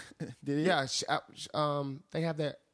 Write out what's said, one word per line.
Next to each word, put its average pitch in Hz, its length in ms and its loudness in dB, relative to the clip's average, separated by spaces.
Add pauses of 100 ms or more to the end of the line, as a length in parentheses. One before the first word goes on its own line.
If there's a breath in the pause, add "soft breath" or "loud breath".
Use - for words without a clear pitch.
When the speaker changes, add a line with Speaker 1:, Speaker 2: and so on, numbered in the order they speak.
(180)
Speaker 1:
<laughs> - 260 -10
Did 143 140 0
he? 156 80 2
Speaker 2:
Yeah. 151 200 4
She, - 200 -2
uh, 151 140 2 (140)
sh-, - 200 -10
um, 143 560 0
they 160 120 0
have 165 160 0
that 147 180 -2 (180)